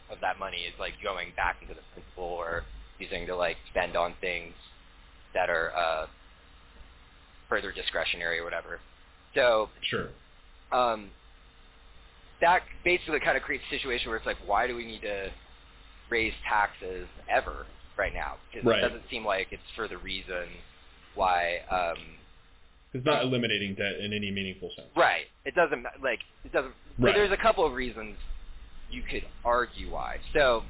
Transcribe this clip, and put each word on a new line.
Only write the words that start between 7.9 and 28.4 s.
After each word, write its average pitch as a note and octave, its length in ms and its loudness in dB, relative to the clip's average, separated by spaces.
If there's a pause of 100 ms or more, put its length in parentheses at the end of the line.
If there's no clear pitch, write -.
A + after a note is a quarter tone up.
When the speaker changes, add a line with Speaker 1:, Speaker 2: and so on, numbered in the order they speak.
Speaker 1:
or E2+ 60 -4
whatever. E2+ 360 -6 (540)
So, A#2 360 6 (120)
Speaker 2:
Sure. - 260 -2 (640)
Speaker 1:
um, A2+ 380 2 (1300)
that E3+ 220 6 (220)
basically E3+ 360 2
kind D3 160 4
of B2+ 60 -2
creates C#3 280 -6
a - 0 -
situation B2 380 -2
where A2+ 80 -2
it's A2 100 -6
like, G#2+ 200 -2
why G#2 200 4
do B2 80 -2
we A#2+ 100 -6
need A2 180 -12
to G2 280 -4 (800)
raise A2+ 240 2 (140)
taxes F#2 580 0 (220)
ever D#2+ 380 0 (300)
right F#2 160 2
now? D2 240 -4 (160)
'Cause A#2 120 -2
Speaker 2:
Right. A2+ 140 6
Speaker 1:
it G#2+ 100 4
doesn't A2+ 220 -12
seem A2+ 140 -6
like F#2+ 280 0
it's - 240 -12
for A2 100 -4
the F#2 120 -8
reason F2+ 500 -6 (640)
why, F2 440 4 (120)
um, E2 480 -2 (760)
Speaker 2:
It's B2+ 120 -4
not C#3+ 160 4
eliminating A2 520 2
debt G2+ 260 -2
in G#2 120 -4
any G#2 180 -2
meaningful F#2+ 460 -6
sense. - 200 -16
Speaker 1:
Right. G2+ 300 6 (180)
It C#3 100 -4
doesn't D3 280 4
ma-, B2 80 -8 (120)
like, A#2+ 180 0 (240)
it - 80 -14
doesn't, C3+ 220 0 (240)
so B2 60 4
Speaker 2:
Right. F#3 100 8
Speaker 1:
there's G3+ 180 4
a G3 40 4
couple A3 280 6
of C#3+ 80 4
reasons A2 460 -6 (720)